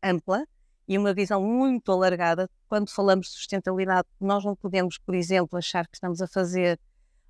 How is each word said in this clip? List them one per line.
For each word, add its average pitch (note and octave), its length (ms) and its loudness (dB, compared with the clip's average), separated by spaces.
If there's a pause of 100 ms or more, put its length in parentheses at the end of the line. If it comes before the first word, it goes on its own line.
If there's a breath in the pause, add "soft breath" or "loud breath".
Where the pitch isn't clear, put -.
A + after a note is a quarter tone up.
ampla F#3+ 440 0 (400)
e F#3+ 100 0
uma G3+ 160 2
visão G3 300 0
muito B3 500 2
alargada F3+ 560 0 (200)
quando G#3 220 -2
falamos F#3+ 360 2
de - 80 -16
sustentabilidade. F#3 720 -2 (100)
Nós G3 260 0
não G3+ 120 -4
podemos, F3+ 400 -2
por - 180 -6
exemplo, F3+ 440 0
achar F3 280 -4
que - 100 -20
estamos F3 260 -4
a F#3 40 -4
fazer F3 540 0 (500)